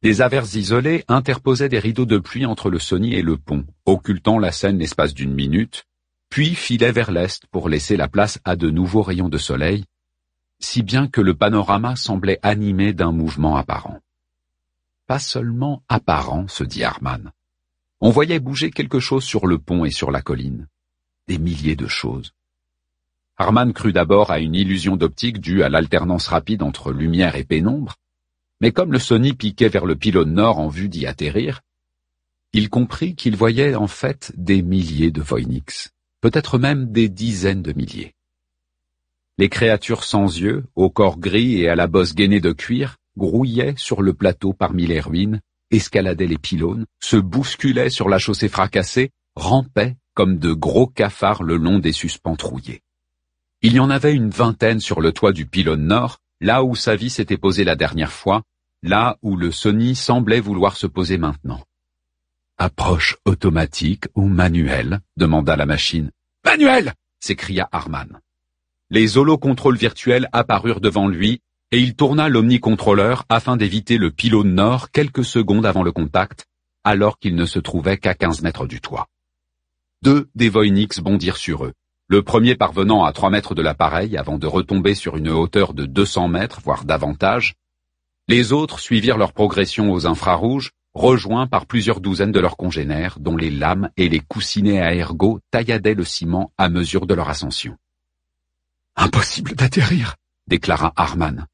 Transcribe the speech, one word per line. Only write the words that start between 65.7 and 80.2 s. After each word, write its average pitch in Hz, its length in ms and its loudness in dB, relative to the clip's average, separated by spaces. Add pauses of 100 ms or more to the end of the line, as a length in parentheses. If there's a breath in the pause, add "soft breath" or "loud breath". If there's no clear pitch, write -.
Manuelle ! » 262 480 4 (280)
s'écria 92 520 -4
Arman. 76 480 -8 (720)
Les 110 260 4
holocontrôles 139 640 4
virtuels 123 540 0
apparurent 113 500 0
devant 101 260 2
lui, 101 320 0 (300)
et 120 80 2
il 123 180 2
tourna 151 320 2
l'omnicontrôleur 113 1000 2
afin 117 260 2
d'éviter 107 400 0
le 95 140 2
pylône 101 440 2
nord 117 360 2
quelques 139 340 0
secondes 110 400 0
avant 92 180 2
le 87 80 2
contact, 85 540 -4 (400)
alors 104 340 2
qu'il 92 160 -2
ne 87 120 0
se - 120 -4
trouvait 87 380 -2
qu'à 95 180 -2
quinze 82 280 -2
mètres 80 240 -6
du - 160 -12
toit. - 260 -10 (920)
Deux 139 320 4